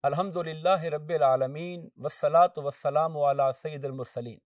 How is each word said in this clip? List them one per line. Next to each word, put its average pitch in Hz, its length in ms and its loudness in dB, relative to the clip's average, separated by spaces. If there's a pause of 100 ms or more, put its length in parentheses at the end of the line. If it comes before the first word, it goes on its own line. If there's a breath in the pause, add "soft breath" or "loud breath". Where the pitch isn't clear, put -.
अल्हम्दुलिल्लाहि 165 840 0
रब्बिल 151 340 -2
आलमीन, 143 580 2 (180)
वस्सलातु 156 640 2
वस्सलामु 147 600 -2
अला 139 320 2
सय्यिदिल 143 380 -10
मुरसलीन। 120 520 -10